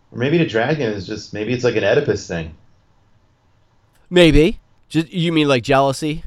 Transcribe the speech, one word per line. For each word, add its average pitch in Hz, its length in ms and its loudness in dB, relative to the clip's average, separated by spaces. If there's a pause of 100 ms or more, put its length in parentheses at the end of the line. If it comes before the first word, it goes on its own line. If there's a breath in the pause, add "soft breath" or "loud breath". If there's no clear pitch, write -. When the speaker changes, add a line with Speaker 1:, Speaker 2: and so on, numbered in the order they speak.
(120)
Speaker 1:
Or 113 60 -12
maybe 143 200 0
the 156 80 2
dragon 117 460 -2
is 95 140 -10
just, 101 260 -12
maybe 107 200 -6
it's 123 120 -4
like 120 120 0
an 101 80 0
Oedipus 107 440 0
thing. 82 260 -10 (1600)
Speaker 2:
Maybe. 170 500 4 (280)
Just, 160 240 -4
you 175 200 -2
mean, 151 160 2
like, 127 160 0
jealousy? 139 640 0